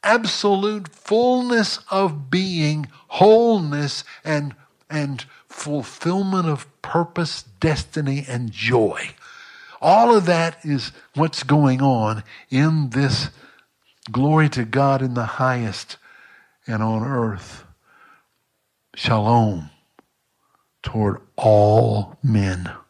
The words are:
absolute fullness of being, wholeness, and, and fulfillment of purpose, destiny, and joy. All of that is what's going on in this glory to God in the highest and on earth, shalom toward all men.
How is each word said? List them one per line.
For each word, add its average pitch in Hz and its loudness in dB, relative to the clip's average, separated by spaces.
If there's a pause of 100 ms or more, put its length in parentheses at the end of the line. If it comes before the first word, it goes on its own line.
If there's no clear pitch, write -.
absolute 208 0
fullness 240 0 (100)
of 151 -2
being, 160 -2 (220)
wholeness, 190 2 (200)
and, 147 -4 (340)
and 139 -6 (220)
fulfillment 175 -4
of 147 -4 (140)
purpose, 170 -4 (180)
destiny, 143 -2
and 123 -6
joy. 107 -2 (720)
All 226 6
of 185 2
that 165 0
is 143 -4 (220)
what's 156 -2
going 135 2
on 110 0 (280)
in 147 0
this 131 -2 (800)
glory 151 2
to 123 -4
God 135 0
in 127 -4
the 120 -4
highest 120 -4 (680)
and 110 -4
on 110 -2
earth, 117 -6 (1300)
shalom 107 0 (1120)
toward 104 -2 (160)
all 107 4
men. 95 0 (200)